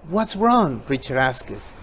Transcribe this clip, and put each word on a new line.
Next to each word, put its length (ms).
"What's 280
wrong?" 500
Richard 320
asks. 540